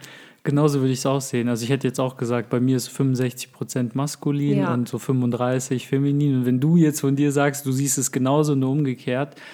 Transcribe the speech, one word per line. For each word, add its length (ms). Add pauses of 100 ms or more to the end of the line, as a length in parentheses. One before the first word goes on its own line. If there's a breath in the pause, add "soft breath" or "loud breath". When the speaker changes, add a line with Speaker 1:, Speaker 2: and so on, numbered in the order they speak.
(420 loud breath)
Speaker 1:
Genauso 380
würde 140
ich's 100
auch 160
sehen. 300
Also 140
ich 60
hätte 160
jetzt 140
auch 160
gesagt, 320
bei 120
mir 180
ist 100
fünfundsechzig 640
Prozent 420
maskulin 640
Speaker 2:
Ja. 120
Speaker 1:
und 160
so 100
fünfunddreißig 880
feminin. 500
Und 100
wenn 140
du 180
jetzt 240
von 120
dir 160
sagst, 360
du 60
siehst 260
es 120
genauso, 440
nur 160
umgekehrt, 640 (200 loud breath)